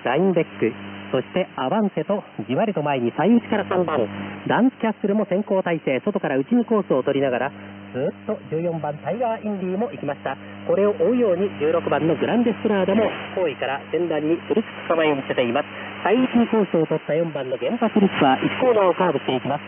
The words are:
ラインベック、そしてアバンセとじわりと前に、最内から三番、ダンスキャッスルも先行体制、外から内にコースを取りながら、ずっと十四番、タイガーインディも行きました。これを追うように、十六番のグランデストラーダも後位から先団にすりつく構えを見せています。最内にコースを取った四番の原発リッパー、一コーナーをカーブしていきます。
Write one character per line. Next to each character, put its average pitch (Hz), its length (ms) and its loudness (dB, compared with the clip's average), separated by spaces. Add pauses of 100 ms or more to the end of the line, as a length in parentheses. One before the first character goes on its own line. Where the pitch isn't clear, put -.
ラ 127 140 0
イ 165 40 2
ン 190 120 2
ベ 165 100 2
ッ - 20 -2 (140)
ク、 113 120 2 (400)
そ 135 80 2
し 120 140 -6
て 180 220 -2
ア 131 140 -2
バ 202 120 2
ン 202 140 2
セ 160 100 -2
と 196 180 -2 (240)
じ 120 60 -2
わ 139 120 2
り 202 100 -2
と 156 80 -2
前 143 160 0
に、 117 180 0
最 180 140 4
内 233 160 6
か 220 100 0
ら 202 80 -2
三 180 180 0
番、 147 240 0 (380)
ダ 147 160 2
ン 254 80 4
ス - 80 -18
キ - 80 -4
ャ 220 60 0
ッ - 100 -4
ス 214 60 -4
ル 202 80 0
も 214 100 0
先 190 180 -2
行 190 200 0
体 170 200 -2
制、 131 220 0
外 202 140 0
か - 80 -4
ら 139 100 0
内 139 160 0
に 240 100 4
コ 226 160 2
ー 185 80 -4
ス 175 60 2
を 135 80 2
取 139 180 0
り 139 60 2
な 131 60 2
が 120 80 0
ら、 135 120 -2 (420)
ず 180 200 -4 (100)
っ - 20 -14
と 214 140 -6 (100)
十 156 120 -2
四 165 180 -4
番、 151 200 -6
タ 143 120 -6
イ 214 80 -4
ガ 226 180 -2
ー 220 80 -10
イ 214 40 -4
ン 202 100 -4
デ 185 60 -4
ィ 185 120 -4
も 233 140 -2
行 - 60 -12
き - 80 -8
ま 147 80 -4
し - 80 -12
た。 135 160 -6 (280)
こ 170 120 2
れ 196 80 4
を 208 120 2
追 190 140 2
う 254 60 2
よ 226 160 4
う - 20 2
に、 190 140 0 (100)
十 180 140 2
六 170 160 0
番 151 180 2
の 160 80 4
グ - 100 -2
ラ 170 100 2
ン 240 80 4
デ 226 100 2
ス - 100 -8
ト 214 60 2
ラ 202 140 2
ー - 20 2
ダ 190 100 2
も 214 140 4 (260)
後 - 140 0
位 - 80 -6
か - 80 -6
ら 135 160 -4 (100)
先 170 160 0
団 156 140 -2
に 156 160 0 (100)
す - 60 0
り 220 100 2
つ - 20 -4
く - 220 -14
構 165 160 2
え 151 80 4
を 143 40 2
見 131 120 -6
せ 139 80 -2
て 131 80 2
い 120 80 0
ま 139 120 2
す。 - 20 -4 (380)
最 196 140 4
内 254 180 2
に 233 120 6
コ 226 100 2
ー 208 140 2
ス 180 60 2
を 160 100 4
取 160 80 0
っ 156 100 -4
た 151 80 -2
四 165 180 0
番 139 180 -6
の 127 80 -2
原 139 200 -2
発 226 220 2
リ 196 80 6
ッ - 120 0
パ 135 200 6
ー、 - 60 0
一 - 160 0
コ 254 100 6
ー - 20 6
ナ 214 100 6
ー 185 60 6
を 170 40 4
カ 185 160 2
ー - 20 2
ブ 139 80 0
し - 60 -10
て 131 100 0
い 123 60 0
き - 80 -6
ま 139 80 -2
す。 - 100 -8